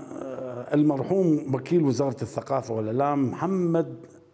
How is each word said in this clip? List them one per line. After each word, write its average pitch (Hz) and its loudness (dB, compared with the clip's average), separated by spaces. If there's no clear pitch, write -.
آه، 127 -8
المرحوم 151 2
وكيل 165 2
وزارة 135 2
الثقافة 117 -4
والإعلام 127 0
محمد، 165 0